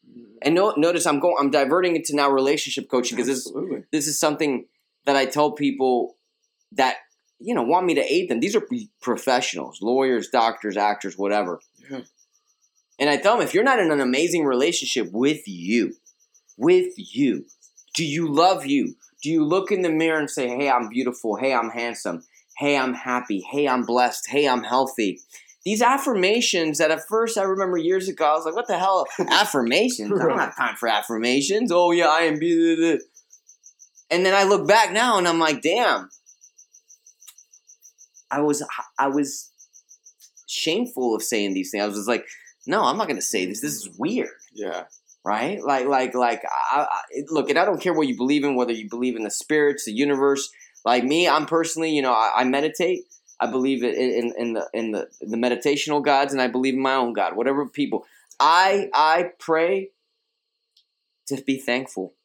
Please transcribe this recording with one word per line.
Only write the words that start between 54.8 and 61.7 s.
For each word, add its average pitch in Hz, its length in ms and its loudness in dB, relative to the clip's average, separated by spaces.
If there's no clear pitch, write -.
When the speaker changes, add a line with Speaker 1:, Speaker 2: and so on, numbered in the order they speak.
Speaker 2:
the, 98 180 -6
the 107 160 -6
meditational 143 680 0
gods, 139 300 2
and 135 80 0
I 127 60 2
believe 127 280 -2
in 135 40 -2
my 135 160 0
own 120 180 0
God. 92 220 -2
Whatever 139 320 -2
people, 113 380 -6
I, 185 560 4
I 165 440 2
pray 180 500 0
to 135 160 -6
be 135 160 -2
thankful 123 540 -4